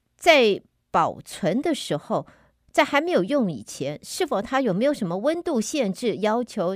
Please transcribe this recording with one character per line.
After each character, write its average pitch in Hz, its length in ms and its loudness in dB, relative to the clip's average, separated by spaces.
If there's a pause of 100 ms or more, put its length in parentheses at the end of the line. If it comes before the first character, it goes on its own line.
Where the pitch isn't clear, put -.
(160)
在 247 460 6 (300)
保 151 300 2
存 196 400 -2
的 330 120 0
时 - 220 -4
候， 160 320 -4 (440)
在 311 120 2
还 285 160 0
没 339 120 0
有 233 120 4
用 233 260 0
以 117 140 -8
前， 143 400 -8
是 - 240 -4
否 208 140 -2
它 262 180 -2
有 240 140 2
没 196 100 0
有 285 100 2
什 202 140 -4
么 170 100 -4
温 302 240 0
度 294 200 0
限 233 300 -2
制 185 260 -4
要 214 260 0
求？ 190 320 -4